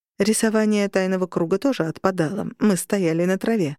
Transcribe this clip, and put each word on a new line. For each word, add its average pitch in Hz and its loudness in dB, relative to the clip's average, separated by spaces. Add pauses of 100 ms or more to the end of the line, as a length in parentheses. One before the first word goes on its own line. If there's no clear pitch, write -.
(180)
Рисование 214 2
тайного 185 0
круга 175 -2
тоже 254 -2
отпадало. 175 -2
Мы 202 2
стояли 175 0
на 185 0
траве. 190 -2